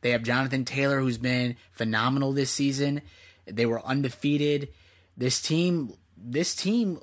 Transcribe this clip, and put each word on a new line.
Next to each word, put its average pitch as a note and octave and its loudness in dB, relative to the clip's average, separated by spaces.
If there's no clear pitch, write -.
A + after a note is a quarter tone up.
They A#2+ 0
have A#2+ 0
Jonathan B2+ 0
Taylor, C#3 0
who's B2 0
been B2 0
phenomenal B2+ 0
this C3+ 0
season. C#3+ 0
They A#2 0
were A2+ -2
undefeated. C#3+ 0
This B2+ 0
team, D#3+ 0
this B2 -2
team G3+ 0